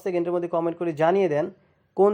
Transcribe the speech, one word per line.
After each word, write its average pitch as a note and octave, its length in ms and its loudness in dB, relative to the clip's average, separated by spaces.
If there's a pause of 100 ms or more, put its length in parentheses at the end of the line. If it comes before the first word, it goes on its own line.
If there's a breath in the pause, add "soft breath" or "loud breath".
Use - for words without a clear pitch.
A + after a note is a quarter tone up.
সেকেন্ডের F3 300 -2
মধ্যে F3 200 -4
কমেন্ট E3 240 -2
করে E3+ 140 -4
জানিয়ে E3+ 360 2
দেন D3+ 180 -2 (480)
কোন G3 200 4